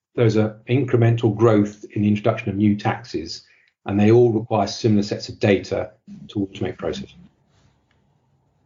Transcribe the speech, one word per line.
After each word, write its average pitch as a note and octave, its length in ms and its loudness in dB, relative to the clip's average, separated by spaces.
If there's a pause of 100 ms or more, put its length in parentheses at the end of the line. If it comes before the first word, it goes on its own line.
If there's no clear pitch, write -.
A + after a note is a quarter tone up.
(160)
There's A2+ 200 2
an G#2+ 200 0 (120)
incremental A#2 680 2
growth G#2 580 2
in G#2+ 100 -4
the G#2 60 2
introduction G#2 420 -2
of F#2+ 60 -6
new G#2 200 2
taxes, - 680 -8 (400)
and G2 140 -2
they G#2 120 6
all A#2+ 200 6
require G#2+ 360 -2
similar G#2+ 360 0
sets - 260 -8
of - 100 -16
data F#2+ 520 0 (380)
to G#2+ 100 -8
automate - 380 -6
process. - 360 -8 (1500)